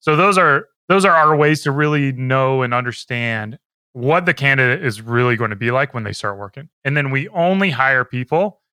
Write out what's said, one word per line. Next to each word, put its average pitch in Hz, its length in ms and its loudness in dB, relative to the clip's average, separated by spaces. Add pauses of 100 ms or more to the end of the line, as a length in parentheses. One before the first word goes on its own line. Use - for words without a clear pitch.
So 156 140 0
those 185 240 2
are, 151 280 2 (220)
those 190 160 4
are 190 100 4
our 156 220 4
ways 151 260 2
to 147 100 -2
really 147 400 0
know 131 500 0
and 123 120 -2
understand 117 840 -6 (340)
what 151 340 0
the - 80 2
candidate 135 500 2
is 110 180 -4
really 120 340 0
gonna 107 200 -4
be 117 160 -4
like 139 200 -2
when 117 120 -8
they 104 80 -8
start 101 260 -8
working. 101 300 -16 (160)
And 139 120 0
then 139 140 -2
we 139 200 -2
only 190 400 0
hire 131 340 0
people 156 560 -4 (120)